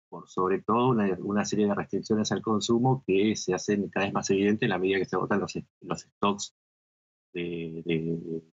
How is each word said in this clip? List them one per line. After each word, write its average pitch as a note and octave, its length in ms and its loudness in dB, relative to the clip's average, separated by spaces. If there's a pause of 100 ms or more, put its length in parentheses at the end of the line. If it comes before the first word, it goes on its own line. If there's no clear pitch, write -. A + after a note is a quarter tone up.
por E2+ 180 -16
sobre F#2 360 0
todo, A#2+ 240 4
una, G#2 320 4
una G2+ 260 0
serie G#2 220 2
de G2+ 80 2
restricciones G#2 560 -2
al G2 100 -2
consumo A#2 640 2
que G2 300 2
se - 180 -2
hacen G2+ 360 0
cada G2 180 -2
vez G2+ 80 -4
más G2 160 -2
evidentes G2+ 320 2
en A#2 80 2
la F2+ 80 -2
medida F#2+ 180 2
que F#2 80 0
se - 100 -6
agotan F#2+ 260 0
los, F2 120 -6 (280)
los E2+ 180 -8
stocks - 560 -4 (800)
de, E2 500 -6
de, E2 320 -2 (420)